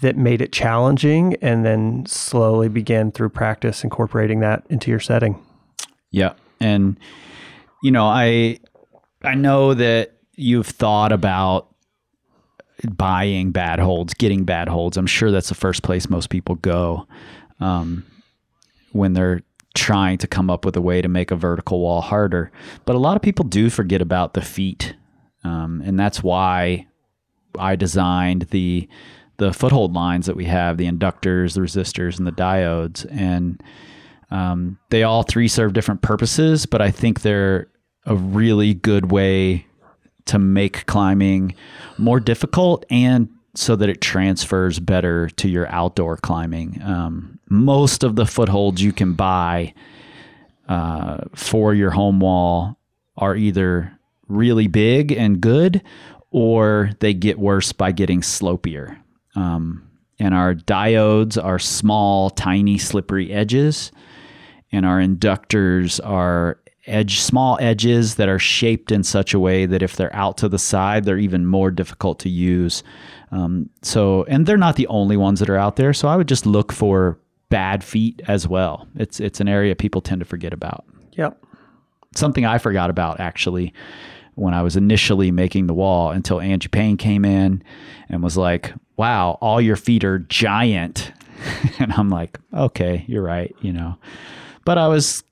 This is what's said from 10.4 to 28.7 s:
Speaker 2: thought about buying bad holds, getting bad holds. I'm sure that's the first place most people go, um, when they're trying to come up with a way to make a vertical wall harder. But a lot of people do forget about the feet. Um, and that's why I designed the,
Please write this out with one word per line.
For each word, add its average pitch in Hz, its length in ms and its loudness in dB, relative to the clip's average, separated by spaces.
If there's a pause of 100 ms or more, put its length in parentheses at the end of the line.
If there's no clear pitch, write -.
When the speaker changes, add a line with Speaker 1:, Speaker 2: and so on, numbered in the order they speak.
Speaker 2:
thought 107 460 0
about 95 560 0 (1300)
buying 92 540 0
bad 85 280 -2
holds, 87 360 0
getting 98 300 0
bad 85 240 -2
holds. 85 280 -2
I'm 92 100 -2
sure 110 240 0
that's 95 200 0
the 92 40 -4
first - 280 -2
place 90 260 -2
most 87 220 -4
people 92 260 -4
go, 85 500 -2 (540)
um, 87 440 -4 (880)
when 98 200 2
they're 90 300 0 (320)
trying 95 440 0
to - 80 -6
come 92 240 -2
up 87 140 -4
with 95 120 -2
a 92 40 0
way 90 220 0
to 92 60 -2
make 90 220 0
a 92 60 -2
vertical 87 440 -2
wall 85 200 -2
harder. 95 500 -2 (360)
But 123 100 0
a - 20 2
lot 156 180 2
of 214 60 -2
people 196 220 0
do 107 260 2
forget 95 320 0
about 87 320 -2
the 95 60 -2
feet. - 540 -6 (500)
Um, 82 400 -6
and 95 140 -2
that's 101 240 -2
why 90 640 0 (720)
I 95 180 -2
designed 90 760 0
the, 90 380 -2 (480)